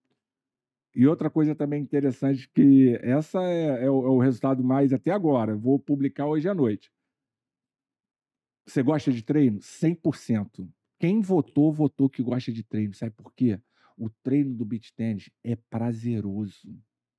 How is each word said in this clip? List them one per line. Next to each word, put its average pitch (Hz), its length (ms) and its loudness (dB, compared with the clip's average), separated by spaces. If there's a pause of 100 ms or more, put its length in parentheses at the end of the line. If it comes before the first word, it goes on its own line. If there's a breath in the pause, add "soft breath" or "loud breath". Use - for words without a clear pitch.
(960)
E 123 120 4
outra 156 240 0
coisa 156 240 0
também 147 280 -4
interessante, 135 680 -2
que 135 500 6
essa 156 400 -2
é, 160 420 -2
é 139 60 2
o, 131 160 0
é - 20 0
o 131 100 4
resultado 131 460 0
mais 131 280 2
até 156 200 -2
agora, 135 440 0
vou 127 220 2
publicar 139 480 -4
hoje 156 220 -2
à 202 60 -2
noite. 117 360 -2 (1800)
Você 143 160 -2
gosta 143 300 0
de 117 100 -4
treino? 135 380 0
Cem - 340 -4
por 165 220 -4
cento. 101 520 -6 (300)
Quem 196 220 0
votou, 160 520 0
votou 139 360 0
que - 140 -6
gosta 123 300 -6
de 113 100 -10
treino. 107 320 -6
Sabe 113 180 -10
por - 220 -20
quê? 113 260 -2 (360)
O 113 120 -10
treino 135 460 -4
do 113 100 -8
beach 107 300 -10
tennis 110 360 -6 (120)
é 117 140 -4
prazeroso. 110 1200 -8 (400)